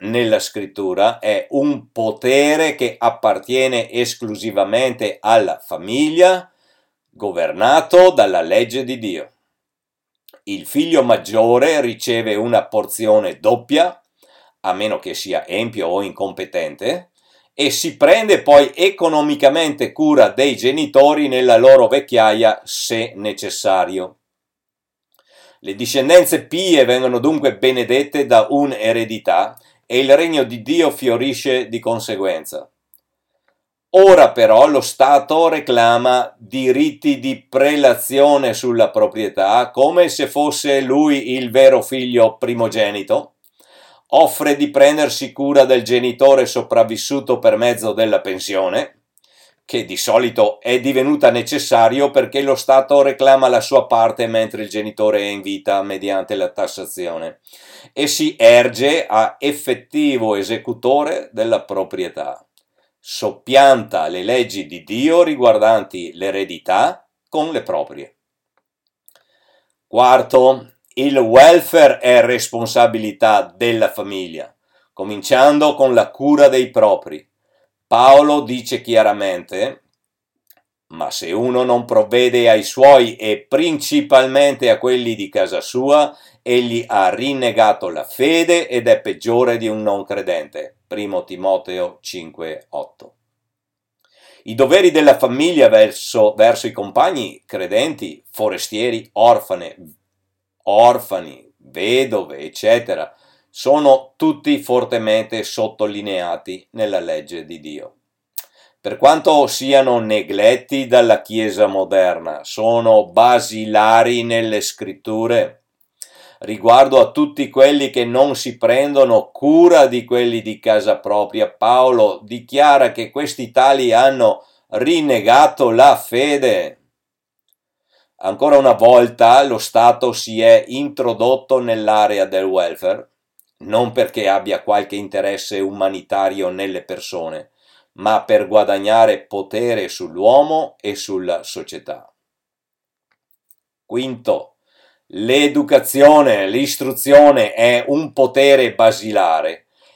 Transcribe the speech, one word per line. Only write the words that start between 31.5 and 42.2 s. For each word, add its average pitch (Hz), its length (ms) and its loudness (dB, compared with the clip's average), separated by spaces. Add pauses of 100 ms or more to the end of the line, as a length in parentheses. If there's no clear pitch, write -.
di 117 100 -8
conseguenza. 98 880 -8 (1300)
Ora 185 360 8
però 113 340 4
lo 143 160 2
Stato 147 680 2
reclama 123 920 0
diritti 131 800 -2
di 131 280 -10
prelazione 139 1080 2
sulla 117 340 0
proprietà, 107 800 -2
come 160 400 2
se 143 160 -6
fosse 143 560 -2
lui 135 520 -2
il 127 180 -6
vero 131 320 6
figlio 120 540 -2